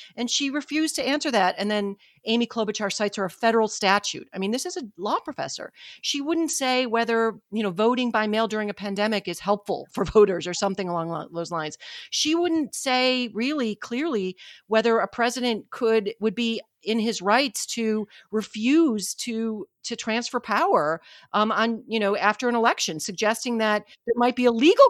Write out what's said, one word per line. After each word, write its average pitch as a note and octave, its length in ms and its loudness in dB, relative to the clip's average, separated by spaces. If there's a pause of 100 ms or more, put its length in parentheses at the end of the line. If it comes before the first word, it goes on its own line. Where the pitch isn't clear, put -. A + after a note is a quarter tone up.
(160)
And A#3+ 160 -6
she C#4 180 -2
refused D4 460 -2
to D4 100 -4
answer D4 260 -2
that. F#3+ 260 2
And G3+ 120 -2
then G3+ 280 -2 (260)
Amy A3+ 240 0
Klobuchar G#3+ 460 -4
cites G#3 240 -2
her G3 80 -2
a F3 40 -4
federal A3+ 380 2
statute. - 640 0
I F3 40 -10
mean, G3 140 -2
this C4 140 -4
is F4+ 120 -8
a D#4+ 60 -8 (140)
law G#3+ 220 -2
professor. - 540 -10 (280)
She C#4+ 200 -4
wouldn't D#4+ 300 -2
say B3+ 340 0
whether, A3+ 480 0 (180)
you G#3+ 100 -2
know, G3+ 100 0
voting A#3+ 380 2
by G#3+ 180 0
mail A3 200 0
during G#3 220 -4
a G3+ 40 -8
pandemic G3+ 540 -2
is E3+ 120 -6
helpful G3+ 520 -2
for - 140 -2
<laughs> - 0 -
voters F#3+ 420 4
or F3 60 -6
something G3 340 -2
along E3+ 220 -2
lo-, D#3+ 240 -6
those E3 180 -6
lines. D#3 260 -6 (320)
She D#4 260 0
wouldn't E4 380 0
say B3+ 600 0
really A#3+ 420 -2
clearly A#3 640 -4 (300)
whether A3+ 320 2
a G3+ 100 -2
president A#3+ 600 -2
could, A3 500 0
would G#3+ 140 0
be A3+ 260 -2 (220)
in A3 160 0
his A3 200 -2
rights A3 460 0
to A3 420 -2 (240)
refuse A3 840 2
to, A3 500 -4 (180)
to A#3 120 -6
transfer A#3 440 -4
power, G#3 600 2 (320)
um, G#3+ 180 2
on, A3 360 0
you A3 120 -2
know, G3+ 160 2
after G#3 320 2
an A#3+ 60 2
election, A3+ 460 0
suggesting A3+ 580 -2
that G#3+ 260 2 (220)
there A#3 120 0
might A#3+ 180 2
be B3 100 2
a A#3+ 60 6
legal F4 380 8